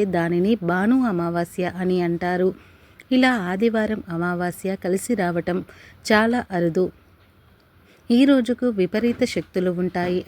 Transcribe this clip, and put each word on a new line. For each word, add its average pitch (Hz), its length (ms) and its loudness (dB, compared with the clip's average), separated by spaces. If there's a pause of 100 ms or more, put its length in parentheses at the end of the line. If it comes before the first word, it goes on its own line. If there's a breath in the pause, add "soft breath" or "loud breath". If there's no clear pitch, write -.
దానిని 175 480 0 (100)
భాను 185 420 2
అమావాస్య 170 600 -4 (100)
అని 180 260 0
అంటారు. 175 460 0 (640 loud breath)
ఇలా 254 200 4 (180)
ఆదివారం 214 600 0
అమావాస్య 175 680 -4
కలిసి 190 400 -4
రావటం 175 420 -2 (480 loud breath)
చాలా 226 340 2 (120)
అరుదు. 175 340 0 (1200 soft breath)
ఈ 240 160 4
రోజుకు 247 440 2
విపరీత 220 560 0
శక్తులు 185 520 -2
ఉంటాయి 180 500 -2